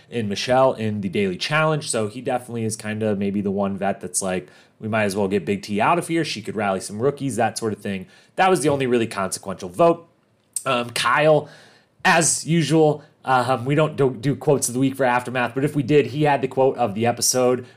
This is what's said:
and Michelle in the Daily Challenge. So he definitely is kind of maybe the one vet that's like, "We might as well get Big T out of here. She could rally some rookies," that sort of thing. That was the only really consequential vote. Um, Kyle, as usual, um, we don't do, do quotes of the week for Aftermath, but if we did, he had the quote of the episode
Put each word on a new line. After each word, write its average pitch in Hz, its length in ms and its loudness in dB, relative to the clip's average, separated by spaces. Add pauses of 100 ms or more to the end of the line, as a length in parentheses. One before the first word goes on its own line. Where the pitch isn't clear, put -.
(100)
and 113 180 -4
Michelle 127 440 2
in 107 300 -4
the 95 80 -4
Daily 95 260 0
Challenge. 156 520 0
So 110 200 -2
he 127 140 -12
definitely 120 420 -4
is 110 120 -4
kind 107 260 -6
of 104 160 0
maybe 101 240 -2
the 98 100 -2
one 98 240 -2
vet 98 240 -2
that's - 220 -8
like, 92 260 -4 (320)
"We 110 80 -8
might 107 160 0
as 98 100 -2
well 101 140 0
get 95 160 -2
Big 98 180 -4
T 104 180 -4
out 151 180 2
of - 100 -4
here. 165 160 0
She 113 180 -8
could 92 140 -10
rally 98 240 -2
some 104 200 -10
rookies," 139 360 -2
that 113 220 0
sort 110 140 -4
of 98 60 -6
thing. 95 280 -8 (280)
That 185 160 4
was 185 120 2
the 151 80 2
only 135 160 0
really 120 200 2
consequential 95 640 -6
vote. 165 400 2 (560)
Um, 120 260 -2
Kyle, 147 580 4 (560)
as 170 420 2
usual, 156 580 2 (200)
um, 123 400 2
we 143 100 0
don't 151 220 2
do, 135 140 2
do 123 260 -2
quotes 131 320 2
of 117 60 -8
the 127 60 -2
week 131 140 0
for 139 100 0
Aftermath, 120 500 0
but 135 100 -2
if 147 100 -2
we 147 80 0
did, 139 240 4
he 139 160 -4
had 139 200 2
the 131 60 0
quote 131 280 2
of 117 180 0
the 110 120 0
episode 120 600 2 (100)